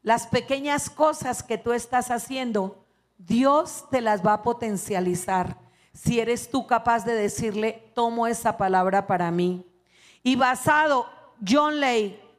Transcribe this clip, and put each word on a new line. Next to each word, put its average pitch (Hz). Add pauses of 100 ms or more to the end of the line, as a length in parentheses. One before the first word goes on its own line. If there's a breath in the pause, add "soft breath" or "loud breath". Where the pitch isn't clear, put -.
Las 220
pequeñas 277
cosas 302
que 226
tú 233
estás 240
haciendo, 233 (360)
Dios 262
te 262
las 208
va 214
a 214
potencializar 190 (360 soft breath)
si -
eres 233
tú 269
capaz 233
de 233
decirle, 214
"Tomo 233
esa 233
palabra 190
para 180
mí". 180 (580 soft breath)
Y 254
basado, 277 (400)
John 294
Lay 226 (200)